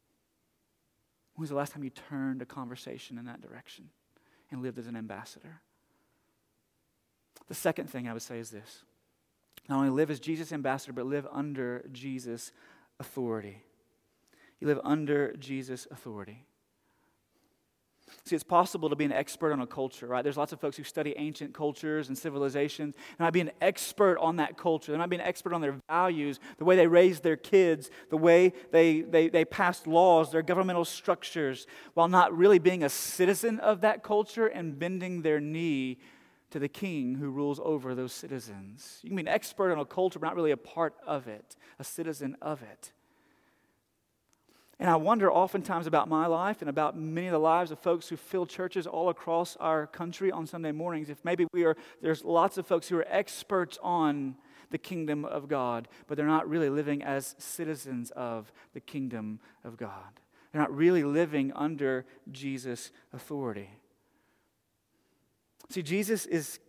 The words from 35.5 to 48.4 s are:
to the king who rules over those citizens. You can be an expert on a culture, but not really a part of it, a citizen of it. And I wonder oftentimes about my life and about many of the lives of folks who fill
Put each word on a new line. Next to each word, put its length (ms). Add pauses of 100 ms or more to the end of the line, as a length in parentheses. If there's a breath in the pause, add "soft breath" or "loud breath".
to 60
the 100
king 460
who 160
rules 320
over 320
those 180
citizens. 880
You 80
can 60
be 80
an 40
expert 440
on 80
a 60
culture, 340
but 80
not 80
really 160
a 60
part 360 (140)
of 200
it, 280 (240 loud breath)
a 40
citizen 600
of 180
it. 300 (1900 soft breath)
And 80
I 100
wonder 340
oftentimes 560
about 220
my 180
life 340
and 80
about 260
many 300
of 60
the 80
lives 320
of 80
folks 280
who 100
fill 280